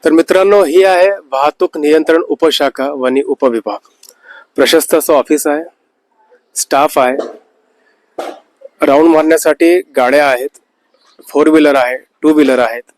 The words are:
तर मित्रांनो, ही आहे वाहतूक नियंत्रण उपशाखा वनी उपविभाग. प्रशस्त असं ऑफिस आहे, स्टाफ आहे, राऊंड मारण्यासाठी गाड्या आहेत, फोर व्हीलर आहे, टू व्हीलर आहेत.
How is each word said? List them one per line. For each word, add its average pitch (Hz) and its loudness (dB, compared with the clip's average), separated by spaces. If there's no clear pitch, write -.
तर 160 0
मित्रांनो, 190 2
ही 170 2
आहे 185 2
वाहतूक 151 -4
नियंत्रण 156 2
उपशाखा 143 -2
वनी 131 -2
उपविभाग. 117 -4
प्रशस्त 151 0
असं 160 0
ऑफिस 147 -2
आहे, 151 -4
स्टाफ 147 -2
आहे, 127 0
राऊंड 147 4
मारण्यासाठी 160 0
गाड्या 139 0
आहेत, 131 -4
फोर 147 0
व्हीलर 151 2
आहे, 127 -2
टू 156 2
व्हीलर 135 2
आहेत. 120 -4